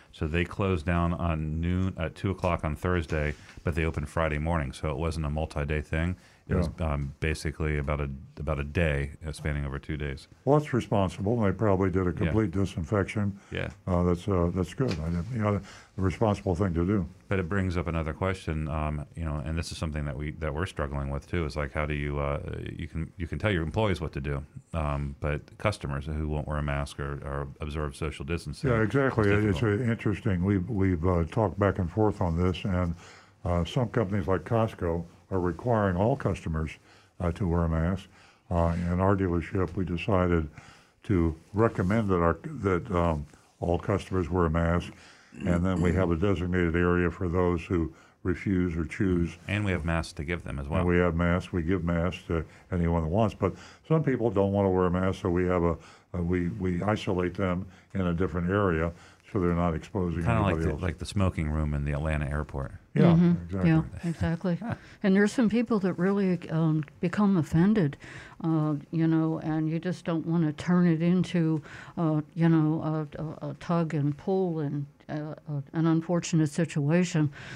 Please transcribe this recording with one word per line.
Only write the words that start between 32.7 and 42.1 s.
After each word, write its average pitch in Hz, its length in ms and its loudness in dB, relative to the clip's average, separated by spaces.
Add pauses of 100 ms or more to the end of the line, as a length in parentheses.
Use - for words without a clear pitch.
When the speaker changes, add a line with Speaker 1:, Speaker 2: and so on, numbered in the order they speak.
Speaker 2:
uh, 87 220 0
some 123 240 0
companies 101 380 0
like 92 160 0
Costco 90 600 0 (260)
are 95 80 0
requiring 92 580 0
all 110 180 2
customers, 82 540 -2 (500)
uh, 87 120 0
to 87 160 -2
wear 85 160 2
a 82 60 0
mask. 82 360 0 (460)
Uh, 85 240 2 (160)
in 87 80 2
our 95 160 4
dealership, 90 600 0
we 98 80 -2
decided 87 640 2 (540)
to 82 340 2 (180)
recommend 107 560 2
that 92 120 4